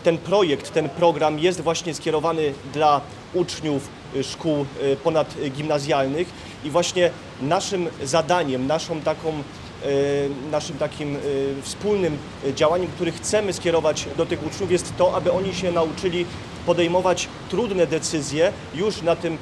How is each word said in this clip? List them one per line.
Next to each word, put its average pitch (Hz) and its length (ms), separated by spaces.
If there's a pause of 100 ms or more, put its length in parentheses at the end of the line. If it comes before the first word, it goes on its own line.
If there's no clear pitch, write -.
ten 170 140
projekt, 165 560
ten 156 160
program 156 500
jest 175 220
właśnie 160 320
skierowany 156 600 (200)
dla 147 280 (320)
uczniów, 151 560 (260)
e, 135 80
szkół, 147 420 (160)
e, 139 140
ponadgimnazjalnych 147 1300 (360)
i 147 60
właśnie 175 420 (300)
naszym 180 480 (140)
zadaniem, 147 640
naszą 156 340
taką, 160 280
e, 160 40 (1160)
naszym 151 260
takim, 147 380
e, 139 40 (420)
wspólnym, 185 560 (300)
e, 139 60
działaniem, 165 420
który 170 160
chcemy 202 420
skierować 156 540 (100)
do 160 80
tych 156 220
uczniów, 175 240
jest 175 260
to, 180 180
aby 180 160
oni 185 240
się 180 160
nauczyli 170 540 (400)
podejmować 175 640 (220)
trudne 190 380
decyzje 156 680 (220)
już 190 260
na 165 140
tym 165 260